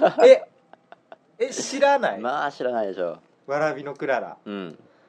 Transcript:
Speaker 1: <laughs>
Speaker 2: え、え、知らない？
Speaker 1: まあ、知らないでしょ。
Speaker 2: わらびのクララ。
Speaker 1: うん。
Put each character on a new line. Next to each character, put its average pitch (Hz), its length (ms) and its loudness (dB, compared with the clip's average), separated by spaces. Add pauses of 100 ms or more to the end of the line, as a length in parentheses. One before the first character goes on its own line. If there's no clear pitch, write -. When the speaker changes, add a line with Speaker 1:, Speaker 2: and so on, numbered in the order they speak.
(260)
Speaker 1:
<laughs> - 0 -
Speaker 2:
え、 262 160 10 (960)
え、 254 120 -4
知 - 280 -8
ら 277 200 4
な 139 180 -2
い？ - 20 -10
Speaker 1:
ま 139 280 -4
あ、 143 60 -6
知 - 120 -10
ら 123 80 -2
な 113 100 -2
い 101 60 -4
で 95 60 -8
し 87 60 -8
ょ。 85 180 -6 (280)
Speaker 2:
わ 139 140 -4
ら 151 120 -2
び 139 120 -12
の 139 100 -10
ク 147 140 -10
ラ 127 100 0
ラ。 90 260 -10
Speaker 1:
う 107 60 -12
ん。 95 280 -10 (300)